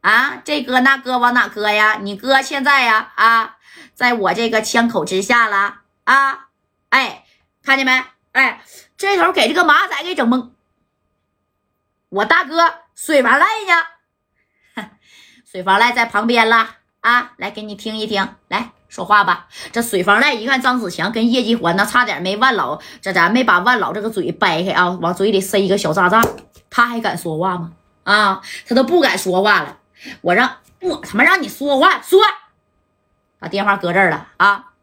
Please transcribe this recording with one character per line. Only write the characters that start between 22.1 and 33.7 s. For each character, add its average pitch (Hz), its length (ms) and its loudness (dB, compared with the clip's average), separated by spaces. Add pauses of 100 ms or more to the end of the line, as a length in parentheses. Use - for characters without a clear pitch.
没 190 160 -4
万 254 180 2
老， 135 240 -4 (220)
这 190 100 -6
咱 185 220 2
没 254 100 2
把 196 160 2
万 240 200 2
老 175 120 -4
这 208 100 -8
个 220 80 -4
嘴 190 220 -6
掰 175 320 -2
开 185 80 -4
啊， 180 180 0
往 175 240 -4
嘴 196 180 0
里 196 100 0
塞 196 160 -4
一 196 100 0
个 196 100 0
小 - 140 -4
炸 185 160 0
弹， 220 160 4 (460)
他 240 160 2
还 233 160 -8
敢 202 160 -4
说 160 200 -6
话 180 200 -2
吗？ 170 160 -10 (300)
啊， 202 380 0 (240)
他 - 80 -4
都 247 120 4
不 339 160 4
敢 190 160 2
说 185 260 0
话 202 200 2
了。 127 160 -14 (420)
“我 175 140 0
让， 247 220 0 (220)
我 359 180 -4
他 - 200 -10
妈 247 60 -2
让 359 180 2
你 208 80 -8
说 277 300 -2
话， 330 240 4
说。” 381 180 4 (1160)
把 - 80 -14
电 196 180 -4
话 202 100 2